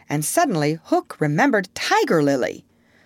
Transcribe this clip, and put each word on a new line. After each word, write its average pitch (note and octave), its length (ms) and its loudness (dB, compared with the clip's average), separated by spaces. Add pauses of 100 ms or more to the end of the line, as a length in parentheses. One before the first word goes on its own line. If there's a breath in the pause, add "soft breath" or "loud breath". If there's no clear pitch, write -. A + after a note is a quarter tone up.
and D3 160 -2
suddenly D#3+ 600 0
Hook - 340 -2
remembered F#3 540 0
Tiger D#4+ 480 0
Lily. C#3 440 -2 (400 soft breath)